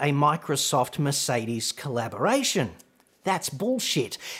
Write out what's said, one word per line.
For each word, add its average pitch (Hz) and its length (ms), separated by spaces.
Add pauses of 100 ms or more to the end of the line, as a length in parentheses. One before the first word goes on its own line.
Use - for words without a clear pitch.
a 147 100
Microsoft 147 880
Mercedes 120 720
collaboration. 139 1000 (540)
That's 185 240
bullshit. 175 680 (220)